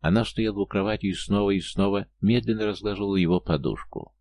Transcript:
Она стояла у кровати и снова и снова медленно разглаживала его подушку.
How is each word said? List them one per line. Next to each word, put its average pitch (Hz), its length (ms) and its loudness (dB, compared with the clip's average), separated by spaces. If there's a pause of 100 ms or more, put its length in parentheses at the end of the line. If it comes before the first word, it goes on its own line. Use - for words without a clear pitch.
Она 104 240 2
стояла 107 340 -2
у 98 60 2
кровати 104 400 -2
и 95 80 0
снова 101 380 0
и 98 80 2
снова 98 480 -2 (140)
медленно 113 440 2
разглаживала 98 500 -2
его 90 240 4
подушку. - 800 -4